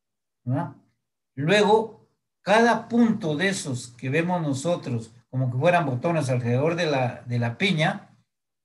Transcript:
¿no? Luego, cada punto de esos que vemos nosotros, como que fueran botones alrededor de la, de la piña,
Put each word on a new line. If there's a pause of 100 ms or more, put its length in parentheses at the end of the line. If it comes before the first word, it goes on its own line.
(440)
¿no? (600)
Luego, (320)
cada
punto
de
esos
que
vemos
nosotros, (160)
como
que
fueran
botones
alrededor
de
la,
de
la
piña, (560)